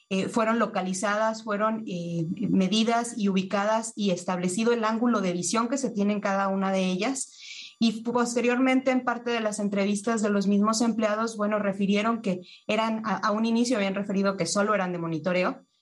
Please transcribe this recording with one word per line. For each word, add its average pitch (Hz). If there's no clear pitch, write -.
eh, 190
fueron 226
localizadas, 208
fueron, 220
eh, 170
medidas 220
y 202
ubicadas 202
y 202
establecido 180
el 233
ángulo 220
de 180
visión 226
que 269
se 262
tiene 208
en 202
cada 196
una 196
de 190
ellas. -
Y 226
posteriormente, 247
en 254
parte 240
de 240
las 214
entrevistas 202
de 208
los 202
mismos 208
empleados, 220
bueno, 208
refirieron 202
que 180
eran, 220
a, 190
a 208
un 214
inicio 233
habían 196
referido 196
que 170
solo 202
eran 185
de 175
monitoreo. 175